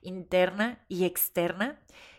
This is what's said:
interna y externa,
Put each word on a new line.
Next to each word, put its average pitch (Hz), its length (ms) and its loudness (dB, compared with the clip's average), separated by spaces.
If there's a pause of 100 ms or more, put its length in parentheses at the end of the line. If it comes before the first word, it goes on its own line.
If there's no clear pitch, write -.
interna 185 840 0
y 185 160 0
externa, 180 760 -2 (400)